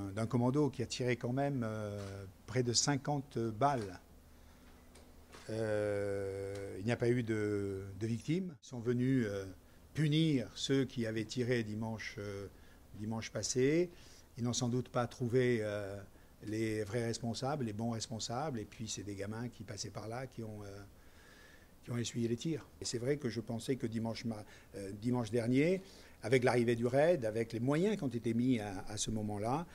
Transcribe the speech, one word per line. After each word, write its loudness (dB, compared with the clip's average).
d'un 0
commando 4
qui -4
a 0
tiré 0
quand -2
même, 0
euh, -4
près 2
de 2
cinquante 0
balles. 0
Euh, -2
il -6
n'y 2
a 4
pas 4
eu 4
de, 0
de -2
victimes. -2
Ils -20
sont -10
venus, 2
euh, -4
punir 4
ceux 2
qui -2
avaient -2
tiré 2
dimanche, -6
euh, -8
dimanche -4
passé. 4
Ils -2
n'ont 2
sans 2
doute 0
pas 2
trouvé, 2
euh, -4
les 0
vrais 0
responsables, -2
les -4
bons -2
responsables. -4
Et -6
puis -10
c'est -8
des -6
gamins -6
qui -12
passaient -8
par -8
là, -6
qui -12
ont, -10
euh, -14
qui -10
ont -2
essuyé -2
les 2
tirs. -4
Et -10
c'est -4
vrai 0
que -4
je -2
pensais -2
que -2
dimanche -2
ma-, -4
euh, -8
dimanche 0
dernier, 4
avec 4
l'arrivée 6
du 2
raid, 6
avec 0
les -2
moyens 4
qui -4
ont 0
été 0
mis 4
à, -6
à -6
ce -2
moment-là, 0